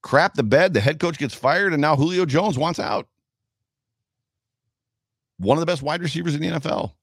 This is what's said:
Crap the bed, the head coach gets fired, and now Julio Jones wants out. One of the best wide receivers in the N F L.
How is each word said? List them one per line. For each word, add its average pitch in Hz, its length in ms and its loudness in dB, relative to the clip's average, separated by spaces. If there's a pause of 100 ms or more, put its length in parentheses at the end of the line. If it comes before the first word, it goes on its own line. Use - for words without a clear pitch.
Crap 160 340 2
the 139 80 -2
bed, 147 300 4
the 113 80 2
head 147 180 0
coach 170 200 -2
gets 143 160 -6
fired, 175 380 0
and 147 100 2
now 151 120 4
Julio 175 300 2
Jones 160 340 0
wants 160 220 -2
out. - 280 -6 (2250)
One 104 180 2
of 160 40 -2
the 165 60 -2
best 165 160 -2
wide 156 200 -4
receivers 165 320 -4
in 147 60 -4
the 165 80 -2
N 170 60 -4
F 143 120 -6
L. - 360 -6